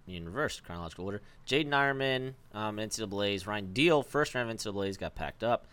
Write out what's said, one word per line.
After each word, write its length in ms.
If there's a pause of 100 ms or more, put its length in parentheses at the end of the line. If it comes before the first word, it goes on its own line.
in 200
reverse 340
chronological 460
order, 160 (240)
Jaden 240
Ironman, 640 (180)
um, 260
N 120
C 100
double 220
A's, 240
Ryan 260
Deal, 300
first 320
round 100
of 60
N 80
C 100
double 160
A's, 140
got 160
packed 280
up. 300